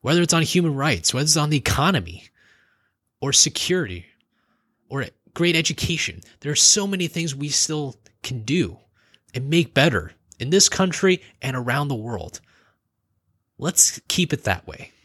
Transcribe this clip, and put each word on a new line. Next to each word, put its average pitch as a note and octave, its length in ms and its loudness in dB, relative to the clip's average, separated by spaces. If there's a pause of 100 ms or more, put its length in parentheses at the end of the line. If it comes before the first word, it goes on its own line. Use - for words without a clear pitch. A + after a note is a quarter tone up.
whether D#3 200 2
it's F3 140 2
on E3 80 4
human D#3+ 320 2
rights, C3+ 400 0
whether C#3+ 100 0
it's D#3 120 2
on D3+ 140 0
the D3+ 60 2
economy, B2+ 680 0 (960)
or C3+ 120 -2
security, C3+ 720 0 (840)
or C#3 180 -6 (280)
great E3+ 220 2
education. - 640 -4 (200)
There D3 120 -6
are C#3+ 40 -2
so - 300 4
many F#3+ 200 -2
things D#3+ 280 -4
we C#3+ 140 -6
still D3 480 -2 (260)
can A#2+ 200 -8
do C3 360 -2 (560)
and C3 140 -6
make D#3+ 260 2
better B2+ 380 2 (260)
in B2 120 -6
this F#3+ 180 4
country F#3 540 0 (180)
and C3 160 -4
around B2+ 320 -2
the C#3 60 0
world. A2 460 -8 (1200)
Let's - 500 2
keep - 240 0
it C#3 120 -6
that F#2 220 -2
way. - 240 -18 (140)